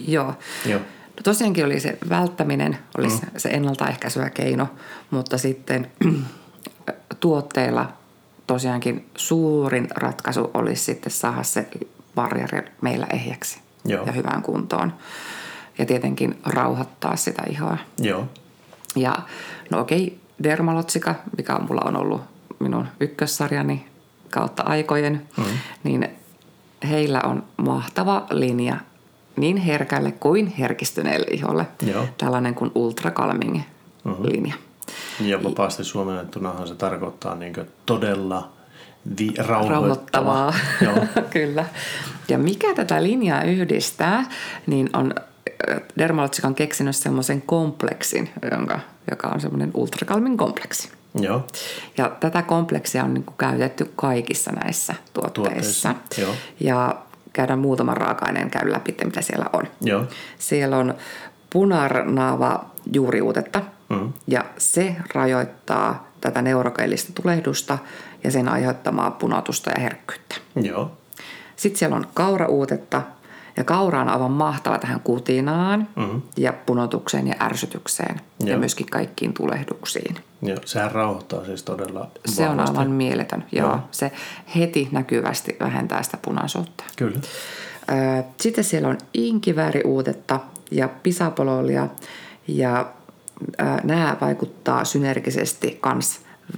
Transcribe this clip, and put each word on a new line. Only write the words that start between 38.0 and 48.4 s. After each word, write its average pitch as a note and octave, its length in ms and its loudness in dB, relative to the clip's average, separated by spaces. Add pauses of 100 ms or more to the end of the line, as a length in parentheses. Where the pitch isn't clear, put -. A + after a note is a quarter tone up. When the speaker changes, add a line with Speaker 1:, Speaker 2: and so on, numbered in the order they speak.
Speaker 2:
vi-, G#2+ 180 0
rauhoittavaa. A2 340 2
Speaker 1:
Rauhoittavaa. C3+ 840 2 (280)
Speaker 2:
Joo. G#3+ 420 4
Speaker 1:
<laughs> - 100 -8
Kyllä. D3+ 320 2 (600)
Ja C3 100 4
mikä G3 360 2
tätä D#3+ 300 2
linjaa F#3 400 4
yhdistää, F3 800 2 (420)
niin C3+ 260 4
on, C3 200 2 (560)
ö, - 120 0 (160)
Dermalotsika D#3 500 2
on C3+ 80 2
keksinyt C#3 400 0
semmoisen C3+ 460 0
kompleksin, - 880 0 (220)